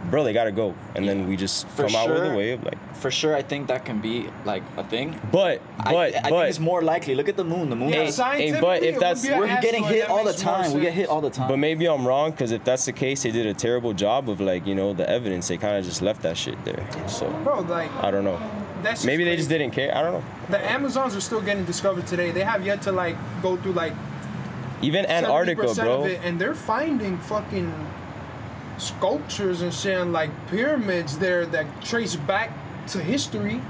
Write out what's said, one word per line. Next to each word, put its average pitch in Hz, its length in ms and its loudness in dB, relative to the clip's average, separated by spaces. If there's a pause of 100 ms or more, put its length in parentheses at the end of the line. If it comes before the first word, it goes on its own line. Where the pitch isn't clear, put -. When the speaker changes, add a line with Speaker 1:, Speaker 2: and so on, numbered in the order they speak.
(120)
Speaker 1:
bro, 139 140 4
they 107 80 2
gotta 113 180 4
go, 98 240 0 (200)
and 98 120 0
then 98 140 0
Speaker 2:
Yeah. 90 60 -2
Speaker 1:
we 95 100 0
just 95 320 -2
Speaker 2:
For - 160 -2
Speaker 1:
come 107 100 2
out 113 140 4
with 160 120 4
a 180 40 0
Speaker 2:
sure. 139 100 0
Speaker 1:
way 104 160 0
of, 120 140 -6
like - 120 -4 (200)
Speaker 2:
For 131 140 -2
sure, 156 240 2
I 139 80 0
think 143 240 -4
that 131 180 -2
can 110 140 -2
be, 113 280 -2 (160)
like, 98 200 -2 (140)
a 95 60 -6
thing. 139 360 -4 (120)
Speaker 1:
But, 180 300 4 (180)
Speaker 2:
I, 117 140 0
Speaker 1:
but, 160 220 2
Speaker 2:
I - 60 2
Speaker 1:
but 143 80 0
Speaker 2:
think 160 200 4
it's 156 100 -4
more 170 220 2
likely. 160 320 2
Look 143 160 2
at 196 80 -2
the 190 60 -2
moon. 165 260 -2
The 117 60 0
moon 127 140 0
Speaker 3:
Yeah, 156 80 4
Speaker 1:
Hey, 156 80 4
hey, 143 60 0
Speaker 3:
scientifically, 240 500 2
Speaker 1:
but 180 200 4
if - 20 2
Speaker 3:
it - 120 4
would - 80 2
Speaker 1:
that's 175 180 2
Speaker 3:
be 277 120 0
an - 60 4
Speaker 2:
We're 208 80 4 (140)
getting 226 220 2
Speaker 3:
asteroid. 165 100 2
Speaker 2:
hit 220 140 4
Speaker 3:
That - 20 -4
Speaker 2:
all 190 80 4
the 214 140 4
Speaker 3:
makes - 120 -2
more 175 120 2
Speaker 2:
time. 175 180 2
We 147 80 4
get 170 120 2
hit 190 80 0
Speaker 3:
sense. 170 100 2
Speaker 2:
all 156 100 2
the 139 80 2
time. 127 180 0
Speaker 1:
But 135 120 4
maybe 160 280 4
I'm 135 200 4
wrong, 143 260 4
'cause 127 180 0
if 113 120 -2
that's 127 220 2
the 131 80 -2
case, 135 280 0
they 123 80 2
did 113 160 2
a 104 80 2
terrible 117 400 0
job 113 380 2
of, 98 100 -2
like, 92 240 0
you 98 80 0
know, 98 200 2
the 90 140 0
evidence. 98 400 0
They 87 100 0
kinda 104 260 0
just 87 180 -4
left 104 220 0
that 82 140 0
shit - 280 -4
there. - 180 -4 (220)
So - 220 -4 (160)
Speaker 3:
Bro, 240 260 0
like, 165 220 -2 (100)
Speaker 1:
I 101 80 4
don't 98 140 2
know. 92 160 0 (420)
Speaker 3:
that's 214 240 -2
Speaker 1:
Maybe 156 180 4
they 175 80 4
Speaker 3:
crazy. 170 100 2
Speaker 1:
just 139 80 0
didn't 147 220 2
care. 139 240 0
I 143 60 2
don't 170 120 2
know. 170 100 -2 (260)
Speaker 3:
The 202 220 0
Amazons 262 440 0
are 190 60 -2
still 220 200 -2
getting 196 240 0
discovered 180 420 0
today. 175 240 0
They 175 120 0
have 196 220 0
yet 202 180 0
to, 196 80 0
like, 175 240 0 (280)
go 185 140 2
through, 185 160 -2
like, 160 200 0 (880)
Speaker 1:
Even 156 240 2
Antarctica, 165 560 4
Speaker 3:
seventy 120 60 4
percent 113 200 2
Speaker 1:
bro. 131 140 4
Speaker 3:
of 190 60 2
it, 175 160 -2
and 175 180 -2
they're 285 140 0
finding 220 640 0
fucking 202 520 -2 (1040)
sculptures 190 840 -2
and 175 120 -2
shit, 190 260 0
and, 175 140 0
like, 156 160 0 (200)
pyramids 190 680 0
there 180 300 2
that 156 180 -2 (180)
trace 226 320 -2
back 202 360 0 (360)
to 196 120 -4
history. 214 720 -2